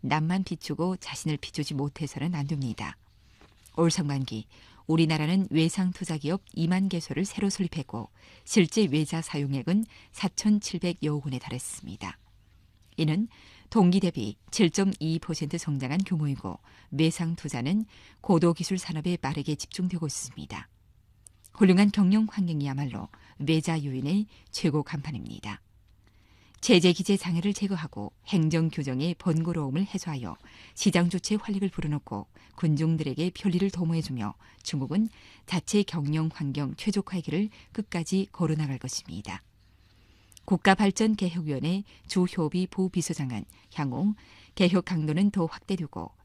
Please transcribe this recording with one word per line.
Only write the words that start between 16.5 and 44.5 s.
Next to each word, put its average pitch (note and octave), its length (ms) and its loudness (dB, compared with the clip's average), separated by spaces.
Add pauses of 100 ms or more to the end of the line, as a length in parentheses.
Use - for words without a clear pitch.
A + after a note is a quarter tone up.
외상 E3 440 2
투자는 D3+ 500 -2 (360)
고도 E3+ 320 6
기술 F3+ 240 -2
산업에 E3+ 400 -4
빠르게 D3+ 380 -2
집중되고 F3+ 500 -4
있습니다. - 640 -10 (840)
훌륭한 G3+ 380 6
경영 G#3 380 4
환경이야말로 C#3+ 800 -2 (300)
외자 D#3+ 440 2
요인의 C#3+ 440 0 (240)
최고 D3 320 0
간판입니다. - 800 -10 (1000)
제재 F3+ 320 8
기재 G3 240 2
장애를 F3+ 360 0
제거하고 E3 600 -6 (140)
행정 D#3+ 420 2
규정의 C#3+ 460 -2
번거로움을 E3 720 0
해소하여 C#3 520 -8 (360)
시장 F3 360 4
주체 F#3+ 260 -2
활력을 G3 340 -2
불어넣고 D3 580 -6 (280)
군중들에게 D#3+ 760 0
편리를 F#3 400 0
도모해주며 D#3+ 640 -4 (300)
중국은 D#3+ 460 0 (360)
자체 G3 380 2
경영 D#3 500 0
환경 C#3+ 420 -4
최적화의 F#3+ 460 -4
길을 G#3 280 -2 (240)
끝까지 F#3+ 580 -2
걸어나갈 D3+ 460 -2
것입니다. F#2 640 -10 (1040)
국가발전개혁위원회 F#3+ 1400 2 (240)
주효비 F3+ 600 0
부비서장은 D#3 800 -2 (280)
향후 D3+ 400 0 (400)